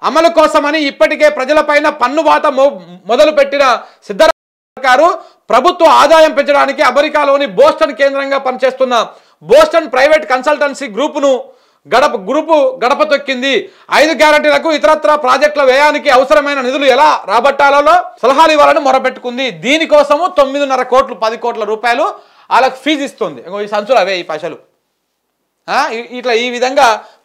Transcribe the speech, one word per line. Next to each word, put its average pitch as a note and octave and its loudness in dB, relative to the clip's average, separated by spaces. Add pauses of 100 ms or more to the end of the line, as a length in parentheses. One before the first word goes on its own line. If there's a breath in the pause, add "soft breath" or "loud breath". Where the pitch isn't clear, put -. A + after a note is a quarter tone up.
అమలు D#4 2
కోసమని D#4 0
ఇప్పటికే D4+ 0
ప్రజలపైన D4+ 0
పన్నువాత D4+ 0
మొ-, C4 0 (260)
మొదలుపెట్టిన C#4 0 (280 loud breath)
సిద్ధరామయ్య - -4
సర్కారు C#4 2 (300 loud breath)
ప్రభుత్వ E4 2
ఆదాయం D4 4
పెంచడానికి C#4 0
అమెరికాలోని C#4+ 0
బోస్టన్ C#4+ 0
కేంద్రంగా C#4 -2
పనిచేస్తున్న B3+ -2 (360 soft breath)
బోస్టన్ D#4 2
ప్రైవేట్ D4+ 0
కన్సల్టెన్సీ C#4 -2
గ్రూపును C4+ -2 (520 soft breath)
గడప, C4+ 2 (140)
గ్రూపు D4+ 0
గడప C#4 0
తొక్కింది. C#4 -4 (220 soft breath)
ఐదు D4+ 2
గ్యారెంటీలకు D4+ 2
ఇతరత్రా D4+ 2
ప్రాజెక్టుల D4 0
వ్యయానికి C#4+ 2
అవసరమైన C#4 2
నిధులు C4+ -4
ఎలా C4+ 2
రాబట్టాలలో C#4 2 (260)
సలహాలు C#4 4
ఇవ్వాలని D4 2
మొరపెట్టుకుంది. C4 -4
దీనికోసము D4 0
తొమ్మిదిన్నర C4+ -4
కోట్లు, B3+ -2
పది A3 -6
కోట్ల A3 -8
రూపాయలు A#3 -4 (480 soft breath)
వాళ్ళకి B3 0
ఫీజు C#4+ -4
ఇస్తుంది. F3 -10
ఇంకో G3 -10
ఈ G#3 -8
సంచులు G#3 -2
అవే F3+ -2
ఈ E3+ -10
పైసలు. D#3 -12 (960)
ఆ, B3+ -2
ఇ-, A#3+ -10
ఇట్లా B3 -4
ఈ A#3+ -2
విధంగా A#3+ 0 (220 loud breath)